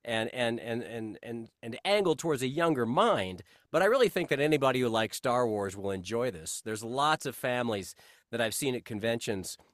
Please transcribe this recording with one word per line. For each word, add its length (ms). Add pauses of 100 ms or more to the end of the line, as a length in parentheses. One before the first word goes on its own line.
and, 300
and, 260
and, 240
and, 400
and, 260 (120)
and 220
angled 360
towards 220
a 60
younger 380
mind. 560 (300)
But 100
I 40
really 240
think 200
that 100
anybody 400
who 100
likes 280
Star 300
Wars 280
will 160
enjoy 400
this. 320
There's 200
lots 420
of 100
families 600 (360)
that 100
I've 120
seen 220
at 100
conventions, 720 (160)